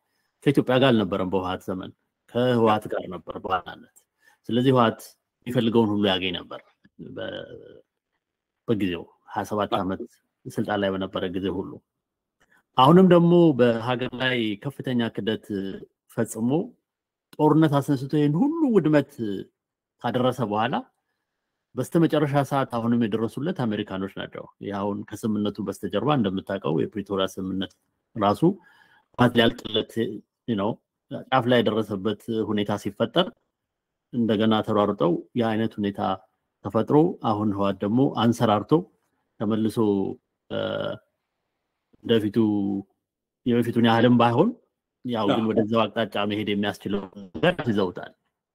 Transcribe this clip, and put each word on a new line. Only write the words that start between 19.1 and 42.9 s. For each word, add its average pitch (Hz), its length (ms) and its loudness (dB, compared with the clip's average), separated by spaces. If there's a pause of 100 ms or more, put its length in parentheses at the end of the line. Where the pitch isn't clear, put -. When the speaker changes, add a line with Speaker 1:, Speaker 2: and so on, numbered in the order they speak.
Speaker 1:
ካደረሰ 123 440 -2
በኋላ 110 300 -2 (1000)
በስተመጨረሻ 147 580 0 (120)
ሰዓት 135 260 -2
አሁንም 117 300 0
የደረሱለት 113 580 -4
አሜሪካኖች 104 540 -4
ናቸው። - 300 -12 (160)
ይህ 101 160 -10
አሁን 101 280 -4
ከስምምነቱ 104 600 -4
በስተጀርባ 101 500 -4
እንደምታውቀው 95 640 -2
የፕሪቶሪያ 98 500 -2
ስምምነት 95 440 -8 (440)
ራሱ 104 260 0 (640)
ህወሓት 120 260 2
ሊያልቅለት፣ 110 600 0 (520)
you 117 100 -2
know፣ 101 140 -2 (560)
ጫፍ 131 200 0
ላይ 123 120 4
የደረሰበት 107 640 -2 (240)
ሁኔታ 104 320 -2
ሲፈጠር 117 500 -2 (840)
እንደገና 110 480 2
ተሯሩጠው 104 520 0 (220)
ያ 120 100 0
አይነት 113 280 -2
ሁኔታ 101 260 -6 (640)
ተፈጥሮ 113 320 0 (260)
አሁን 107 280 0
ህወሓት 98 280 -2
ደግሞ 107 220 0 (160)
አንሰራርቶ 110 540 2 (680)
ተመልሶ፣ 110 380 -2 (720)
እ፣ 107 100 -6 (1500)
እንደፊቱ 107 320 2 (1080)